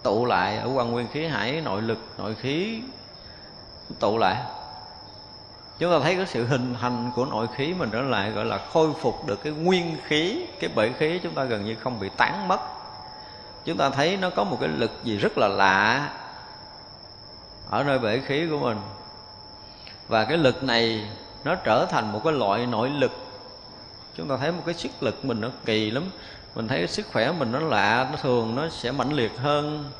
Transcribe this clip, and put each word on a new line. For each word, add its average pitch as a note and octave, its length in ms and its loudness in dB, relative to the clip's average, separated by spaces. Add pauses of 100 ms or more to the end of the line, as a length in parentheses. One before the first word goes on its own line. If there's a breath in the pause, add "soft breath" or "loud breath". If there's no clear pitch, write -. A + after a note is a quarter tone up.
Tụ A#2 220 2
lại G2+ 320 2
ở A2 160 -4
quan A#2+ 180 2
nguyên A#2+ 160 -2
khí D3 200 -4
hải, C3+ 340 -2
nội G#2 200 -2
lực, A2+ 180 -2 (180)
nội G#2 180 -4
khí F#3 460 -4 (1160 loud breath)
tụ A2 180 2
lại. G2 200 4 (1400)
Chúng F3 120 2
ta D#3+ 80 6
thấy D#3+ 160 4
cái F#3 100 0
sự A#2+ 200 -2
hình B2 360 2
thành A#2+ 340 0
của B2 100 2
nội A2+ 300 -2
khí D3+ 180 -2
mình E3 180 -2
trở A2+ 100 0
lại, A2 300 0
gọi G#2+ 140 -2
là G#2 120 0
khôi D#3+ 320 4 (120)
phục C3 260 -2
được G#2 160 -2
cái D3+ 100 -4
nguyên E3+ 440 2 (100)
khí, F#3 380 2 (140)
cái E3 160 -2
bể A2+ 220 4
khí E3 260 2
chúng E3 100 -4
ta D3 100 0
gần A2 220 0
như A2 100 -2
không A#2+ 240 -4
bị F#2+ 180 -4
tán F#3 300 2
mất. F#3 120 2 (1040 loud breath)
Chúng D#3+ 120 -2
ta C#3 120 4
thấy D#3+ 280 2
nó F#3 120 0
có F#3+ 140 0
một E3 160 0
cái D3+ 100 2
lực B2 220 2 (120)
gì A2 140 0
rất D#3+ 200 2
là A#2 100 6
lạ G2 600 6 (1600)
ở A#2+ 140 0
nơi C#3 160 4
bể A#2 200 2
khí C#3+ 300 0
của D3+ 100 0
mình. B2 180 0 (1300 loud breath)
Và A2 180 4
cái D3 120 2
lực C3+ 260 4
này A2+ 440 2 (360)
nó E3 120 2
trở B2+ 300 4
thành B2+ 260 0
một G#2+ 120 -2
cái D#3+ 100 2
loại A2+ 320 2
nội A#2+ 240 0
lực. C#3 220 2 (1080)
Chúng - 100 -6
ta C3+ 100 0
thấy C#3+ 140 0
một F3 140 -4
cái E3+ 100 -2
sức - 160 -8 (100)
lực A#2 240 -2
mình A#2 160 -2
nó A#2+ 80 -4 (160)
kỳ A2 260 2
lắm. C#3 120 -2 (520 loud breath)
Mình A2+ 120 -4
thấy C3 100 0
cái E3+ 100 0
sức G#3 240 -4
khỏe A#2+ 200 4
mình C#3+ 200 0
nó C3 80 0
lạ, A#2+ 520 4
nó D3+ 60 -6
thường A#2+ 380 2
nó D#3 140 -2
sẽ B2 220 -4
mãnh C3+ 220 0
liệt A#2 240 0
hơn. D3 640 0